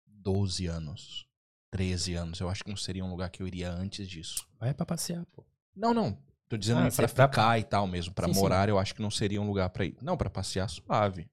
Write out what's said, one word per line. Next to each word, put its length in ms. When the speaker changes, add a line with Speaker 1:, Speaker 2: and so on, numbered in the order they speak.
Speaker 1:
doze 600
anos, 600
treze 460
anos. 240
Eu 100
acho 140
que 80
não 60
seria 280
um 60
lugar 200
que 120
eu 60
iria 240
antes 360
disso. 380
Speaker 2:
Vai 120
pra 140
passear, 460
pô. 120
Speaker 1:
Não, 180
não. 240
Tô 80
dizendo 220
Speaker 2:
Ah, 40
Speaker 1:
pra 100
Speaker 2:
você 240
tá 120
Speaker 1:
ficar 300
e 60
tal 240
mesmo. 260
Pra 140
Speaker 2:
Sim, 60
sim. 60
Speaker 1:
morar, 280
eu 100
acho 160
que 80
não 80
seria 320
um 60
lugar 220
pra 160
ir. 140
Não, 160
pra 140
passear, 380
suave. 540